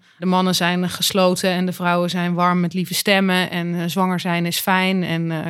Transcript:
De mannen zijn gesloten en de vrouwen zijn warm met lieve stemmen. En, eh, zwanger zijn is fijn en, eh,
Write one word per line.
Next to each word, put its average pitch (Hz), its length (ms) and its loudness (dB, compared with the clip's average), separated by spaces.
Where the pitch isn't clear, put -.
De 180 60 -6
mannen 185 300 2
zijn 180 340 0
gesloten 185 600 0
en 180 160 0
de 180 80 -2
vrouwen 175 360 0
zijn 175 240 -2
warm 175 260 2
met 170 140 0
lieve 180 200 -4
stemmen. 190 580 2
En, 175 240 -4
eh, 175 120 -2
zwanger 185 320 0
zijn 170 260 -2
is 170 140 -2
fijn 185 440 0
en, 165 280 -2
eh, 160 80 -4